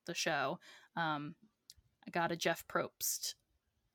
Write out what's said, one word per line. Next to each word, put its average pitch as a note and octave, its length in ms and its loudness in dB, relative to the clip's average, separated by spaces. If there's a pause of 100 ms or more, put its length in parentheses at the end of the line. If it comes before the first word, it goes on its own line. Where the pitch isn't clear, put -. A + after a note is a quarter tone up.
the F3 100 -4
show, D3 420 2 (380)
um, D3+ 400 0 (720)
I - 20 -10
got E3+ 220 2
a E3+ 60 0
Jeff - 300 2
Probst - 680 -2 (600)